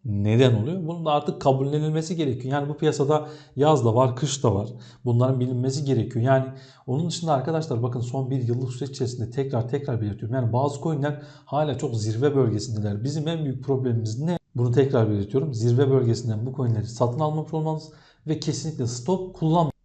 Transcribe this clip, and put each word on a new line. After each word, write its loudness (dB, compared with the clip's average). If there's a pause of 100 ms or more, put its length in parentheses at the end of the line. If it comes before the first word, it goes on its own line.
neden 4
oluyor. -2
Bunun -6
da 0
artık -2
kabullenilmesi 0
gerekiyor. -2
Yani -2
bu -8
piyasada 2 (280)
yaz 4
da 4
var, 4
kış -2
da 4
var. -2 (360)
Bunların 4
bilinmesi -2
gerekiyor. 0
Yani 4 (420)
onun -2
dışında 0
arkadaşlar 0
bakın -2
son -4
bir 0
yıllık -2
süreç -8
içerisinde -4
tekrar -2
tekrar -2
belirtiyorum. -4
Yani 0
bazı 0
coin'ler -2 (240)
hala -2
çok -4
zirve 0
bölgesindeler. 0
Bizim -2
en -2
büyük -4
problemimiz 0
ne? -2 (180)
Bunu 2
tekrar 4
belirtiyorum. 0
Zirve 4
bölgesinden 2
bu -6
coin'leri -2
satın -2
almamış -2
olmanız -4 (380)
ve -2
kesinlikle -4
stop -4
kullanmamanız. 2 (120)